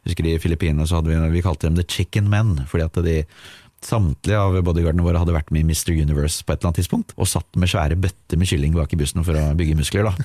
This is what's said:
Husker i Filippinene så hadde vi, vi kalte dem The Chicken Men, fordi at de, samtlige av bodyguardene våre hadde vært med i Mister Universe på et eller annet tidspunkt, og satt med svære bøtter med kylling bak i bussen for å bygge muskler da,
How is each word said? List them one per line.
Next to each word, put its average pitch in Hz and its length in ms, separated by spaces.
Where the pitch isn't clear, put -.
Husker 85 200
i 82 120
Filippinene 78 480
så 87 140
hadde 80 80
vi, 80 220
vi 85 120
kalte 87 260
dem 80 80
The 87 80
Chicken 101 440
Men, 104 400
fordi 82 160
at 80 80
de, 80 220
samtlige 101 540
av 95 260
bodyguardene 85 400
våre 85 160
hadde 85 140
vært 76 180
med 78 140
i 80 40
Mister 80 260
Universe 73 480
på 80 100
et 76 80
eller 92 120
annet 87 120
tidspunkt, - 320
og - 100
satt - 300
med 90 120
svære 80 300
bøtter - 380
med 90 120
kylling 80 260
bak 80 180
i 85 40
bussen 78 280
for 87 80
å 76 240
bygge 78 200
muskler 98 280
da, 104 80